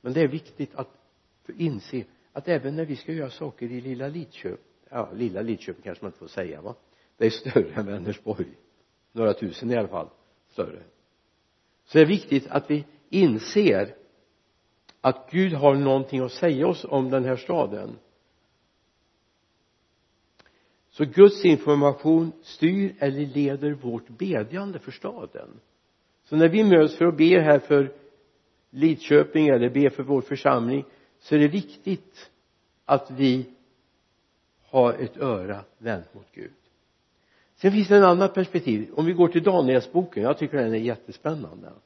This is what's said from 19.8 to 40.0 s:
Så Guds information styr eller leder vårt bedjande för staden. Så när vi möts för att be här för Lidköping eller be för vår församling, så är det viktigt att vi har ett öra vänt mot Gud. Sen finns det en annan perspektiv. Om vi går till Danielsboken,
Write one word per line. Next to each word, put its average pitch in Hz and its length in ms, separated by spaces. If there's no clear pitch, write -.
Så - 160
Guds 196 400
information 156 840
styr 190 580
eller 139 260
leder 143 460
vårt 120 380
bedjande 170 680
för - 120
staden. - 580
Så - 120
när 160 140
vi 214 140
möts 160 340
för 170 80
att 165 120
be 170 240
här 147 180
för 139 340
Lidköping 151 760
eller 123 220
be 139 200
för 131 140
vår 135 180
församling, 135 640
så - 160
är 151 40
det 147 80
viktigt - 840
att 139 260
vi 131 340
har 123 300
ett - 240
öra 101 480
vänt 107 360
mot - 180
Gud. - 200
Sen 196 160
finns 202 160
det 202 100
en 202 60
annan 190 300
perspektiv. 135 600
Om 156 120
vi 180 80
går 175 140
till 170 160
Danielsboken, 160 800